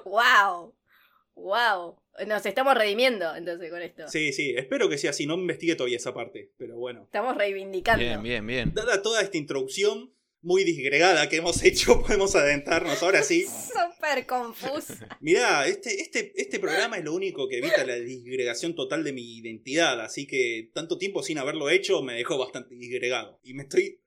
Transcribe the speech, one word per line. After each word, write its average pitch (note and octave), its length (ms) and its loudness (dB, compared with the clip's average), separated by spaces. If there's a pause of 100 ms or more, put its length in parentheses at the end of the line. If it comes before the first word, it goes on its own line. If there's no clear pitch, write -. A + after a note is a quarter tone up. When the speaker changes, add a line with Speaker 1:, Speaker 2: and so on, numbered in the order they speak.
Speaker 1:
Wow, G3 680 4 (600)
wow. F#3+ 640 0 (300)
Nos G#3 180 -2
estamos C4 300 4
redimiendo G#3 600 2
entonces E3+ 340 -8
con F3 120 -10
esto. D#3+ 260 -14
Speaker 2:
Sí, D3+ 260 -2
sí, C#3 240 -2
espero G3 320 0
que D3+ 80 -2
sea D3 140 -2
así, D3 160 -4
no D#3 80 -2
investigué E3+ 400 -2
todavía B2 220 -2
esa B2+ 160 -6
parte, G#2+ 440 -12
pero A#2 180 -14
bueno. A#2+ 300 -10
Speaker 1:
Estamos A#3+ 320 -4
reivindicando. G3 680 0
Speaker 3:
Bien, A#2 180 -2
bien, A2+ 260 -4
bien. B2+ 260 -2
Speaker 2:
Dada G#3+ 280 0
toda A3 200 2
esta F3 160 -2
introducción F3+ 760 -2 (320)
muy F3+ 220 4
disgregada D3+ 640 6
que D#3 80 0
hemos E3 260 0
hecho, - 380 6
<laughs> - 0 -
podemos G3 340 4
adentrarnos D3 680 2
ahora F3 220 4
sí. F3 240 2
Speaker 1:
Súper D#4+ 800 -4
confusa. B3+ 800 -8 (140)
Speaker 2:
Mirá, F3 460 4
este, G#3+ 340 -2
este, - 340 -6
este A3+ 240 -4
programa A3+ 380 -2
es E3 80 -8
lo D3+ 80 -6
único F3 340 -4
que B2+ 120 -4
evita C#3 260 2
la B2+ 100 -4
disgregación B2 800 -6
total D3 300 -4
de C#3+ 80 -6
mi A#2 240 -12
identidad, A#2 640 -2
así C#3 260 -10
que A#2 460 -2
tanto E3 240 -4
tiempo F#3 260 -4
sin D#3 140 -4
haberlo D3 320 -2
hecho F#3 320 4
me B2 140 -6
dejó B2 220 -2
bastante B2 380 -6
disgregado. A#2+ 640 -4
Y B2+ 120 -18
me C#3 100 -10
estoy - 440 0